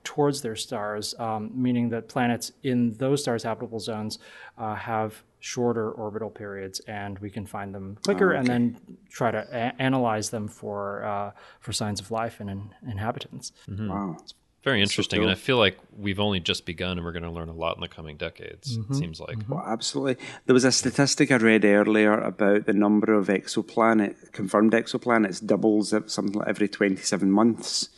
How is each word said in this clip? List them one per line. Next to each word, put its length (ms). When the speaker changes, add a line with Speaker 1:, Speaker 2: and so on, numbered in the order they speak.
Speaker 1:
towards 380
their 160
stars, 600
um, 340
meaning 360
that 200
planets 420
in 300
those 280
stars' 220
habitable 360
zones, 400
uh, 180
have 480
shorter 500
orbital 360
periods, 520
and 360
we 120
can 180
find 260
them 300
quicker 320
Speaker 2:
Oh, 20
Speaker 1:
and 100
Speaker 2:
okay. 60
Speaker 1:
then 240
try 220
to 80
a-, 300
analyze 480
them 180
for, 560
uh, 280
for 140
signs 260
of 120
life 280
and 80
in-, 220
inhabitants. 640
Speaker 3:
Mm-hmm. 220
Speaker 2:
Wow. 320
Speaker 3:
It's 140
very 180
Speaker 2:
So 20
Speaker 3:
interesting, 380
Speaker 2:
cool. 80
Speaker 3:
and 20
I 40
feel 220
like 220
we've 220
only 200
just 280
begun, 320
and 40
we're 80
gonna 200
learn 180
a 60
lot 200
in 60
the 60
coming 300
decades, 600
it 40
Speaker 1:
Mm-hmm. 120
Speaker 3:
seems 260
like. 200
Speaker 1:
Mm-hmm. 140
Speaker 2:
Well, 120
absolutely. 580
There 80
was 100
a 80
statistic 600
I 60
read 280
earlier 560
about 460
the 60
number 380
of 160
exoplanet, 1080
confirmed 400
exoplanets 720
doubles 480
at 200
something 280
like 100
every 200
twenty-seven 640
months. 680